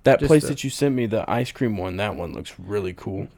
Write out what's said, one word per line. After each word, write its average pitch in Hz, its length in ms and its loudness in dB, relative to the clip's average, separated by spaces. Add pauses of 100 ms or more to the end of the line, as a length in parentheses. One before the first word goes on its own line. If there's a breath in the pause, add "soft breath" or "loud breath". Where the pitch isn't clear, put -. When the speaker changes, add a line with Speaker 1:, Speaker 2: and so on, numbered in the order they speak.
Speaker 1:
That 135 160 6
Speaker 2:
Just 147 80 2
Speaker 1:
place 151 140 8
Speaker 2:
the - 80 -4
Speaker 1:
that 135 120 -6
you 139 80 -2
sent 143 240 2
me, 123 120 0
the 101 220 -2
ice 123 220 0
cream 113 260 -2
one, 92 200 -4
that 101 180 -2
one 85 200 -6
looks - 240 -12
really 92 340 -4
cool. 101 340 -8 (120)